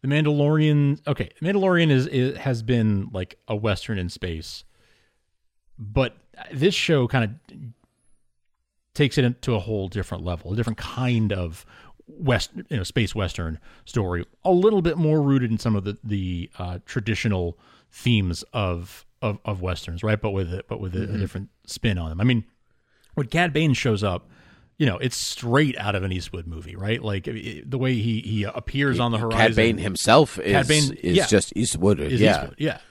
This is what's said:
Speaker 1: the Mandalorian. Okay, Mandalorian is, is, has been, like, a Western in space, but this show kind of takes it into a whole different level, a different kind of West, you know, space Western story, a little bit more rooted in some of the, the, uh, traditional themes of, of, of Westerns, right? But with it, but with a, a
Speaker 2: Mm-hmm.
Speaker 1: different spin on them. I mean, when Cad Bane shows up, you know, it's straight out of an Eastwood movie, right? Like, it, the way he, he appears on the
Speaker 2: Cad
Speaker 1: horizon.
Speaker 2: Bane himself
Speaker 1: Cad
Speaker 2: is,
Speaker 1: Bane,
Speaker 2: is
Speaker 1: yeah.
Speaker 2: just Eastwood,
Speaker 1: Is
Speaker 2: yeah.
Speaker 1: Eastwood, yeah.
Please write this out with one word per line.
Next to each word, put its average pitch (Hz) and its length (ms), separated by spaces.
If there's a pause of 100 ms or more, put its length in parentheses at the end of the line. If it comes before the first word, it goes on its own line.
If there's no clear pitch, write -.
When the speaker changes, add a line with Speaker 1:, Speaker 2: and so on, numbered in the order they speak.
Speaker 1:
the 135 60
Mandalorian. 147 1000
Okay, - 220 (120)
Mandalorian 180 480
is, 131 180
is, 131 300
has 123 240
been, 110 500
like, 92 260 (100)
a 110 80
Western 107 420
in 90 120
space, - 540 (1120)
but 113 400 (340)
this 165 240
show 139 320
kind 123 160 (280)
of - 40 (1400)
takes 143 240
it 135 80
into 120 300
a 104 40
whole 98 280
different 90 360
level, 85 300
a - 20
different 113 220
kind 120 540
of 90 340 (420)
West, 135 440 (180)
you - 80
know, 120 60
space - 300
Western 85 460 (260)
story, 90 400 (180)
a 190 80
little 190 300
bit 160 160
more 156 240
rooted 135 300
in 113 80
some 110 160
of 98 80
the, 101 200
the, 92 540
uh, 90 280
traditional 101 720 (340)
themes 98 600
of, 90 540 (160)
of, 104 240
of 98 160
Westerns, 87 420
right? 107 160
But 107 120
with 95 220
it, 95 140
but 113 120
with 92 160
a, - 80
a 95 40
Speaker 2:
Mm-hmm. 107 120
Speaker 1:
different 95 300 (160)
spin 104 320
on 82 120
them. 82 100
I 98 40
mean, 120 220 (680)
when 139 140
Cad 165 260
Bane 151 200
shows 107 300
up, 90 240 (500)
you 156 80
know, 98 120
it's 127 200
straight 131 600
out 101 180
of 95 80
an 95 80
Eastwood 85 360
movie, 82 280
right? 101 280
Like, 98 240
it, - 420
the 131 80
way 127 180
he, 110 260
he 104 220
appears 131 560
on 120 120
the 113 60
Speaker 2:
Cad 113 160
Speaker 1:
horizon. 113 220
Speaker 2:
Bane 113 220
himself 107 600
Speaker 1:
Cad 101 240
Speaker 2:
is, 123 60
Speaker 1:
Bane, 143 360
Speaker 2:
is 87 140
Speaker 1:
yeah. 190 100
Speaker 2:
just - 280
Eastwood, 95 440
Speaker 1:
Is 90 200
Speaker 2:
yeah. 101 220
Speaker 1:
Eastwood, 69 160
yeah. 143 220 (120)